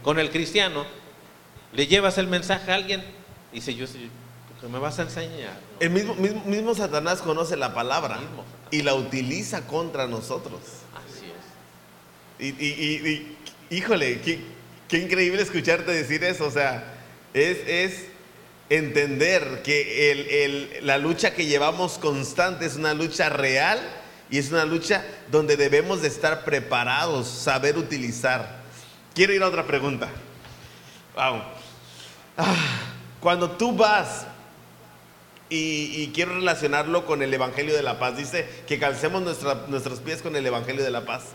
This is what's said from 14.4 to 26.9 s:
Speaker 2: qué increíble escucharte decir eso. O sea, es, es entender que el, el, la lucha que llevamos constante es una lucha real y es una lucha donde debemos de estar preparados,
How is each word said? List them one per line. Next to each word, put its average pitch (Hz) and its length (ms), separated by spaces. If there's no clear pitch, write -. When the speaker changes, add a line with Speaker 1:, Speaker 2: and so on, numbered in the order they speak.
Speaker 2:
qué 170 80
increíble 185 440
escucharte 175 500
decir 151 320
eso. 175 240
O 139 40
sea, 127 440
es, 160 340
es 180 380
entender 143 960
que 143 480
el, 139 160
el, 143 600
la 139 100
lucha 165 360
que 170 120
llevamos 156 540
constante 160 680
es 143 100
una 156 180
lucha 156 360
real 139 500
y 135 100
es 139 120
una 165 140
lucha 170 400
donde 147 240
debemos 151 460
de 156 80
estar 156 340
preparados, 131 840